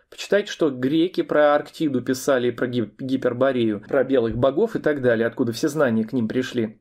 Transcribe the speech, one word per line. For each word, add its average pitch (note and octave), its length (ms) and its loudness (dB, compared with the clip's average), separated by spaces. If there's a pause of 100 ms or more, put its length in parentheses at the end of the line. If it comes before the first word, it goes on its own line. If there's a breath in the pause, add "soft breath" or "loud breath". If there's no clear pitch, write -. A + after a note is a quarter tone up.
(100)
почитайте, - 420 -2
что D#3 180 0
греки D#3 520 0
про D3 320 4
Арктиду D3 480 -2
писали, B2+ 480 0
про A#2+ 160 -2
ги-, A#2+ 320 -4
Гиперборею, B2 840 0
про C3 240 0
белых A#2 320 2
богов C#3 400 0
и C3+ 40 -6
так D3 200 0
далее, A#2 260 2
откуда A#2 260 -2
все D3 160 -2
знания B2+ 360 0
к - 80 -12
ним A#2 160 0
пришли. A#2 520 -4